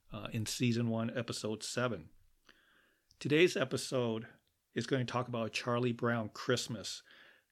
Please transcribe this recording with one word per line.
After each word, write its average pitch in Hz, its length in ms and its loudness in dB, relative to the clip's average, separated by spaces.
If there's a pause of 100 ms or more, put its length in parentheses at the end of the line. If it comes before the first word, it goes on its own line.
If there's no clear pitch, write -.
(100)
uh, 107 220 -8
in 110 140 -2
Season 117 420 2
one, 113 260 0
Episode 110 480 -4
seven. 107 460 -4 (1120)
Today's 156 380 4
episode 123 680 0 (480)
is 117 120 -2
going 127 200 2
to - 60 -6
talk 123 160 0
about 117 240 -2
Charlie 123 400 2
Brown 117 400 0
Christmas, - 720 -2 (500)